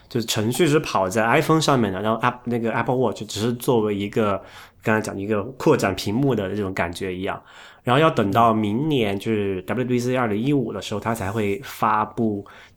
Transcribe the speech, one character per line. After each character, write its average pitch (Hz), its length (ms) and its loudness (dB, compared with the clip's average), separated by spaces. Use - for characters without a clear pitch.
就 120 100 -2
是 113 60 -6
程 113 260 0
序 170 140 2
是 151 140 2
跑 95 280 0
在 110 160 2
iPhone 151 380 4
上 139 180 2
面 104 100 2
的， 95 120 -4
然 110 120 0
后 113 60 -4
App-， 123 240 -2
那 120 140 -2
个 113 120 -2
Apple 120 260 0
Watch 113 300 0
只 98 140 -8
是 120 140 0
作 120 260 2
为 107 160 0
一 101 140 -2
个 104 280 0
刚 110 100 4
才 110 60 4
讲 104 140 -6
的 98 60 -6
一 98 60 -6
个 104 160 0
扩 - 180 4
展 98 200 0
屏 101 180 -4
幕 135 200 2
的 101 160 -2
这 101 60 -6
种 98 160 -4
感 95 200 -2
觉 95 240 -6
一 92 60 -8
样。 92 200 -6
然 120 120 2
后 139 60 4
要 160 80 6
等 120 220 2
到 117 240 6
明 110 340 0
年， 110 300 0
就 113 140 -4
是 98 300 -2
W 123 220 -4
W 123 40 -4
D 123 100 0
C 123 180 0
二 127 100 0
零 104 140 0
一 135 120 0
五 120 200 0
的 101 80 -6
时 - 140 -8
候， 104 60 -4
它 113 140 -2
才 98 160 -4
会 101 340 -2
发 107 400 0
布 104 400 -2